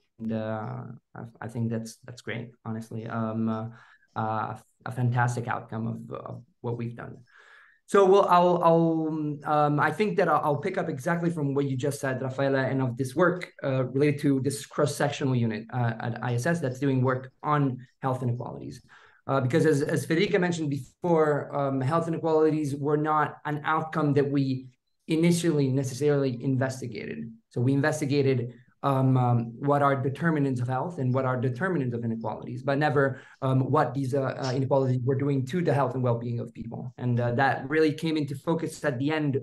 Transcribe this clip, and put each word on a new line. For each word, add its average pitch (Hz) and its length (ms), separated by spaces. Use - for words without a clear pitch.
and, 113 140
uh, 110 520
I, - 80
I 113 60
think 117 200
that's, 113 280
that's - 160
great, 117 300
honestly. 113 420
Um, 113 440
uh, 113 180
uh, 110 420
a 123 60
fantastic 123 540
outcome 113 640
of, - 80
of - 240
what 120 160
we've 117 180
done. - 220
So 196 220
we'll, 196 180
I'll, 175 400
I'll, 160 800
um, 147 340
I 151 120
think 185 260
that 185 100
I'll, 151 160
I'll 147 140
pick - 220
up 170 100
exactly 170 400
from 143 240
what 143 140
you 131 100
just 139 240
said, 127 200
Raffaella, 135 500
and 135 100
of 120 160
this 131 180
work, 170 380
uh, 131 240
related 147 360
to 139 180
this 135 240
cross-sectional 139 720
unit, 113 340
uh, 120 300
at 120 240
I 123 100
S 120 120
S 170 140
that's 127 180
doing 131 240
work 127 280
on 143 440
health 131 220
inequalities. 139 580
Uh, 135 140
because 156 260
as, 147 160
as - 240
Federica 190 340
mentioned 170 300
before, 147 840
um, 139 240
health 165 300
inequalities 156 680
were 147 220
not 151 480
an 147 200
outcome 156 500
that 139 160
we 135 380
initially 165 600
necessarily 135 760
investigated. 131 880
So 127 100
we 131 140
investigated, 135 800
um, 131 340
um, 120 420
what 143 240
are 139 180
determinants 139 600
of 120 80
health 143 300
and 127 140
what 131 120
are 127 160
determinants 127 520
of 117 120
inequalities, 113 580
but 139 160
never, 139 420
um, 131 260
what 139 260
these, 135 200
uh, 131 240
uh, 131 160
inequalities 135 480
were 127 140
doing 139 300
to 180 140
the 156 140
health 131 200
and 127 100
well-being 117 340
of 107 160
people. 123 420
And, 123 220
uh, 120 140
that 135 360
really 156 240
came 156 240
into 143 200
focus 156 480
at 139 160
the 143 100
end 147 320